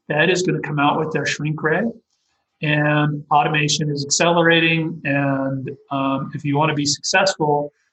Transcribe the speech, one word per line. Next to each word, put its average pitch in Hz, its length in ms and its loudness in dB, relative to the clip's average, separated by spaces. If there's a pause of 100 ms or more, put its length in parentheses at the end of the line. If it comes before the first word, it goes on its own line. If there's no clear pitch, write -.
Fed 156 240 2
is 180 120 0
gonna - 180 0
come 147 180 -4
out 151 220 2
with 156 120 -4
their 147 140 -2
shrink 147 360 -4
ray, 165 200 0 (800)
and 151 680 0
automation 151 580 2
is 139 140 -4
accelerating. 165 1000 2
And, 135 720 -2 (140)
um, 135 440 -4
if 143 100 -8
you 143 120 0
wanna 151 180 2
be 143 120 -2
successful, 147 840 0 (200)